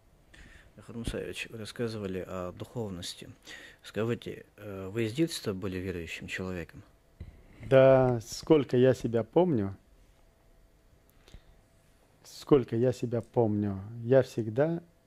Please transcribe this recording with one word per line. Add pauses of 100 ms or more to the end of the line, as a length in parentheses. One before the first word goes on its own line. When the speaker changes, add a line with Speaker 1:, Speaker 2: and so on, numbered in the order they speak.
(800)
Speaker 1:
Ахад
Мусаевич,
вы
рассказывали
о
духовности. (540)
Скажите, (100)
э,
вы
с
детства
были
верующим
человеком? (880)
Speaker 2:
Да,
сколько
я
себя
помню, (2500)
сколько
я
себя
помню, (240)
я
всегда (260)